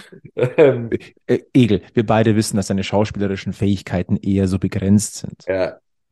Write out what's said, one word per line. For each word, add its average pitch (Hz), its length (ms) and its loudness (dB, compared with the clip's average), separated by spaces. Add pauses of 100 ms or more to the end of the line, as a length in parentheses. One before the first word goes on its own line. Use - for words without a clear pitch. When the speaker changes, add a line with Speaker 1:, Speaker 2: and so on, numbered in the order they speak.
(360)
Speaker 1:
Ähm, 120 600 2 (300)
Speaker 2:
Äh, 123 140 0 (140)
Egel, 104 280 4 (120)
wir 117 120 2
beide 110 300 4
wissen, 110 200 0
dass 98 120 -2
deine 98 160 -2
schauspielerischen 98 680 -4
Fähigkeiten 95 640 -2
eher 98 320 0
so 95 100 0
begrenzt 98 580 0
sind. - 300 -14
Speaker 1:
Ja, 92 340 -4 (320)